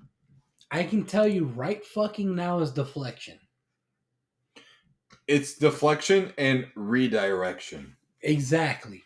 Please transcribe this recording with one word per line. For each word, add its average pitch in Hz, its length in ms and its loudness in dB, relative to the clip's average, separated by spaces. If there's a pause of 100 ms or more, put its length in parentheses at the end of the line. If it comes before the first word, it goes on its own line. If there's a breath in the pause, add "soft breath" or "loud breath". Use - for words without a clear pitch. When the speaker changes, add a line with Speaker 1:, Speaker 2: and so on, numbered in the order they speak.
(760)
Speaker 1:
I 170 80 0
can 202 220 0
tell 214 200 2
you 196 200 2
right 139 400 -6
fucking 208 500 -4
now 175 240 -2
is 151 120 0
deflection. 131 680 -8 (1900 soft breath)
Speaker 2:
It's 143 280 2
deflection 151 840 2
and 135 380 2
redirection. 98 1200 -2 (260)
Speaker 1:
Exactly. 143 840 0